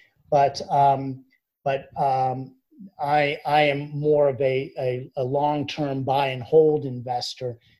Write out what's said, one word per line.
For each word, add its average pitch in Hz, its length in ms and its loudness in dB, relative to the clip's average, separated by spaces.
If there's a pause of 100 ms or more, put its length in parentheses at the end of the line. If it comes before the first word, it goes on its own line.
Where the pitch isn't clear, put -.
(300)
but, 139 400 2
um, 135 540 0 (400)
but, 135 240 -2 (120)
um, 131 540 -2 (460)
I, 147 440 0
I 151 180 4
am 143 280 0
more 147 380 2
of 127 120 -2
a, 135 380 -2
a, 127 380 -4
a 131 80 -4
long-term 143 800 -4
buy 139 240 0
and 127 160 -8
hold 151 400 6
investor 123 760 -8 (220)